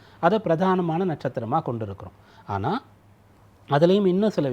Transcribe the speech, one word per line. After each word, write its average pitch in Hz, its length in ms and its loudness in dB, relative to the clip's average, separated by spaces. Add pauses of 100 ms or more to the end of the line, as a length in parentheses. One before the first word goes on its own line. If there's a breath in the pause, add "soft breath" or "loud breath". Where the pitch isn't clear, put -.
(280 loud breath)
அதை 208 200 4
பிரதானமான 175 640 0
நட்சத்திரமா 131 460 -4 (100)
கொண்டிருக்கிறோம். 104 480 -8 (380 soft breath)
ஆனா 104 180 -2 (1040)
அதுலயும் 185 360 4
இன்னும் 202 240 0
சில 147 160 0